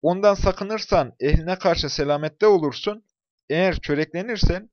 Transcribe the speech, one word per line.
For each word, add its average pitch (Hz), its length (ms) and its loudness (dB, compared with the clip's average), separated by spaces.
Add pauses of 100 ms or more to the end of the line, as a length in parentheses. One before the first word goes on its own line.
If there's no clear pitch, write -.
Ondan 196 320 2
sakınırsan 190 840 -2
ehline 160 380 0
karşı 170 300 0
selamette 147 580 -2
olursun. 202 580 0 (440)
Eğer 165 320 0
çöreklenirsen 175 920 -2